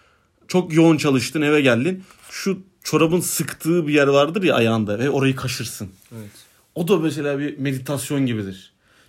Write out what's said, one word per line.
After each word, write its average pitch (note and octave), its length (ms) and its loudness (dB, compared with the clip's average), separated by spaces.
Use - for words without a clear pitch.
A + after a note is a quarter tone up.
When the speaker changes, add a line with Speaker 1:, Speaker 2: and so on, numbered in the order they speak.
Speaker 1:
çok F3+ 260 0
yoğun E3 220 6
çalıştın, D3 460 0
eve D3 180 4
geldin. C#3 420 2
Şu F#3+ 280 -4
çorabın D#3+ 360 2
sıktığı E3 640 -2
bir D3 80 -2
yer C#3+ 120 4
vardır C#3+ 360 2
ya C#3+ 120 2
ayağında A2+ 440 0
ve C3 120 -2
orayı C3+ 260 0
kaşırsın. A2 520 -8
Speaker 2:
Evet. G#2 120 -18
Speaker 1:
O E3 140 -4
da G3 100 4
mesela C#3+ 400 -2
bir C#3+ 200 -6
meditasyon C3+ 680 -4
gibidir. G2+ 460 -6